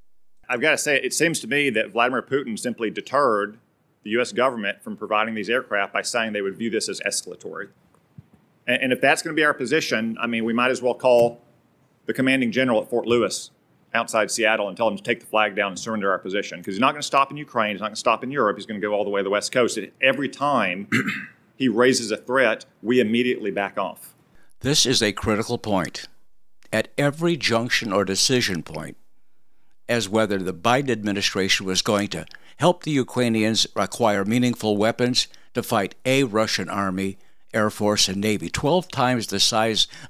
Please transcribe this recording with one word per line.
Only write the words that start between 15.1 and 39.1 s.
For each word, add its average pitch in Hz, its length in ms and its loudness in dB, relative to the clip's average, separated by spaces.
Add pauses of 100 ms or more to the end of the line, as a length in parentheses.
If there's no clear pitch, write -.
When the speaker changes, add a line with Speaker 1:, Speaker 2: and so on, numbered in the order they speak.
Speaker 1:
the - 60 -20
flag 107 300 0
down 101 160 0
and 90 80 -10
surrender 107 320 -2
our 90 80 0
position, 95 420 -6
'cause 95 120 -6
he's 95 60 -4
not 135 120 4
gonna 147 120 -8
stop 139 280 0
in 147 60 -10
Ukraine, 120 340 -2
he's 92 100 -8
not 107 60 -2
gonna 107 80 -14
stop 113 280 0
in 127 80 -8
Europe, 110 260 2
he's 98 80 -12
gonna 107 140 -8
go 104 140 -2
all 104 100 2
the 101 60 -4
way 101 120 0
to - 20 0
the 98 60 -4
West 101 220 0
Coast. 117 260 2
And 98 140 -8 (100)
every 135 280 2
time 104 580 -2 (360)
<clears throat> - 340 -20
he 131 120 0
raises 117 420 4
a 107 60 -2
threat, 123 480 0 (160)
we 120 180 2
immediately 117 500 0
back 98 280 -4
off. - 360 -6 (480)
Speaker 2:
This 139 240 2
is 120 160 2
a 104 120 2
critical 113 440 -2
point. 95 500 -2 (640)
At 110 240 0
every 151 400 0
junction 117 560 0
or 98 100 4
decision 95 580 0
point, 76 360 -12 (880)
as 117 200 0
whether 104 300 2
the 92 160 -4
Biden 120 380 2
administration 101 720 0
was 92 160 0
going 101 280 0
to 80 180 -8 (300)
help 175 260 2
the 156 80 -4
Ukrainians 113 760 2 (100)
acquire 104 480 0
meaningful 113 540 0
weapons 117 500 2 (280)
to 120 80 -2
fight 101 320 0 (100)
a 135 200 4
Russian 107 440 0
army, 95 480 -2 (380)
air 107 160 2
force, 104 360 2
and 95 140 -4
navy, 101 300 -2
twelve 165 380 0
times 127 360 0